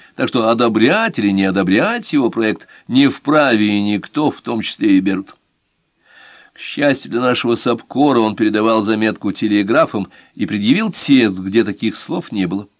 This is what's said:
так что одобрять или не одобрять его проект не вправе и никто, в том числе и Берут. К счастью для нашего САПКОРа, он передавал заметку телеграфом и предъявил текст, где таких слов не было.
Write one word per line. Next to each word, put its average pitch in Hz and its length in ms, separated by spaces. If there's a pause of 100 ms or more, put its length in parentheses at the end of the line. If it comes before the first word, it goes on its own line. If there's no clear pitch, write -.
(160)
так 127 120
что 113 220
одобрять 120 680
или 101 120
не 98 160
одобрять 101 680
его 131 160
проект 107 380 (200)
не 135 200
вправе 127 680
и 101 40
никто, 107 480
в - 120
том 117 200
числе 98 360
и - 20
Берут. 95 360 (1160)
К - 60
счастью - 520
для 117 100
нашего 123 340
САПКОРа, 123 640
он 110 160
передавал 107 460
заметку 107 500
телеграфом 104 760 (280)
и 104 100
предъявил 120 460
текст, 117 480
где 98 240
таких 107 320
слов - 360
не 101 140
было. 98 220 (120)